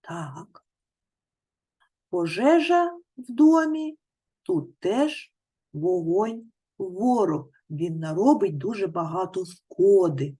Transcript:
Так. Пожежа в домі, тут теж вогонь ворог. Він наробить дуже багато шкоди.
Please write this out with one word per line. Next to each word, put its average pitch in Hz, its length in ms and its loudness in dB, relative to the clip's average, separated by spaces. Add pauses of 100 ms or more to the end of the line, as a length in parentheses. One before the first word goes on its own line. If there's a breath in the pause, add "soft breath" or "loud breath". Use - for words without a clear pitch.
Так. 156 640 -14 (1500)
Пожежа 311 880 2 (180)
в 254 160 -16
домі, 311 640 4 (440)
тут - 360 -4
теж 262 540 -2 (400)
вогонь 180 800 -2 (260)
ворог. 190 720 -2 (220)
Він 160 280 -6
наробить 180 600 0
дуже 196 280 -6
багато 175 580 -6
шкоди. 160 960 2